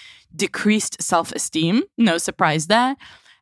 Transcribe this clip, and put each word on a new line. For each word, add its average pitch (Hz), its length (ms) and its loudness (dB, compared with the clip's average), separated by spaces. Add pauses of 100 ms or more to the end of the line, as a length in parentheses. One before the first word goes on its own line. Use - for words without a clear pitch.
(340)
decreased - 680 -2
self-esteem, 170 800 -2 (160)
no 190 180 4
surprise 160 520 0
there, 247 280 2 (460)